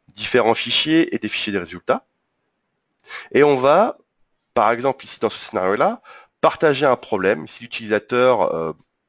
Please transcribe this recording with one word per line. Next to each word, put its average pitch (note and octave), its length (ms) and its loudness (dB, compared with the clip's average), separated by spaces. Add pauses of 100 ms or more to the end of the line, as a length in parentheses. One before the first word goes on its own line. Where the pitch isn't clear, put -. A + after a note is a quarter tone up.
différents A2+ 460 0
fichiers D#3 600 0
et - 20 -2
des G#2+ 120 -8
fichiers - 240 -6
de G2 60 -2
résultats. F2+ 460 -6 (1300)
Et C#3 140 4
on C#3+ 100 4
va, D3 400 2 (580)
par A2 180 4
exemple A#2+ 340 -4
ici - 160 -14
dans A2 80 0
ce - 100 -10
scénario-là, A2 600 -2 (400)
partager D3 440 0
un B2+ 120 2
problème. F#2 500 -2
Si - 160 -18
l'utilisateur, A2+ 920 0
euh, D#2+ 200 -4 (360)